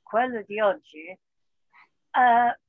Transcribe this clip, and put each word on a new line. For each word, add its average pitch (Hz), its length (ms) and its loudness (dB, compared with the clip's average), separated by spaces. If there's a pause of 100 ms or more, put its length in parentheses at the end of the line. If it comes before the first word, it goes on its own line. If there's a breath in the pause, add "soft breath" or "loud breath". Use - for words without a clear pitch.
quello 240 460 -4
di 202 140 -8
oggi, 170 460 -4
eh, - 1600 -2